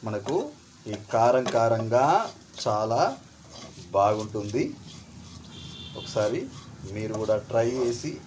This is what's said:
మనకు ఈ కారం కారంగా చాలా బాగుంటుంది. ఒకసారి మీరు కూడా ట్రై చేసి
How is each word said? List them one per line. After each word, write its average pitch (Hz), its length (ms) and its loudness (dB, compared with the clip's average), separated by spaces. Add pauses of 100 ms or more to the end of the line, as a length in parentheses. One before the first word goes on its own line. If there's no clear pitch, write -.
మనకు 107 300 -2 (540)
ఈ 101 40 -6 (180)
కారం 123 320 6 (120)
కారంగా 113 500 4 (560)
చాలా 113 380 2 (920)
బాగుంటుంది. 104 680 2 (1400)
ఒకసారి 110 420 0 (540)
మీరు 107 260 -4
కూడా 110 160 2 (140)
ట్రై 117 260 2
చేసి 120 340 -2 (160)